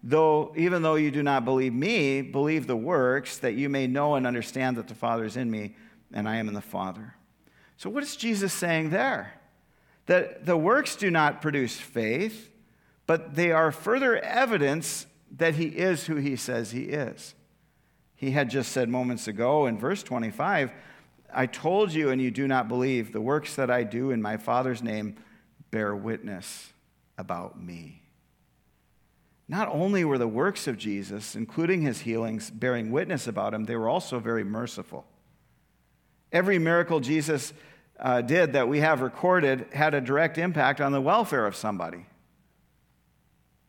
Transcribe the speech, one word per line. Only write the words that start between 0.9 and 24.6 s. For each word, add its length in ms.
you 160
do 140
not 200
believe 300
me, 480
believe 460
the 80
works, 600
that 160
you 140
may 200
know 260
and 120
understand 500
that 100
the 80
Father 300
is 120
in 140
me, 240
and 160
I 80
am 100
in 80
the 60
Father." 540
So 140
what 140
is 100
Jesus 380
saying 380
there? 440
That 400
the 100
works 380
do 160
not 320
produce 340
faith, 760
but 280
they 160
are 220
further 460
evidence 880
that 240
he 100
is 400
who 100
he 200
says 340
he 140
is. 500
He 160
had 200
just 220
said 160
moments 380
ago 400
in 120
verse 260
twenty-five, 680
"I 120
told 460
you 180
and 120
you 80
do 160
not 220
believe. 440
The 80
works 360
that 140
I 120
do 300
in 100
my 140
Father's 460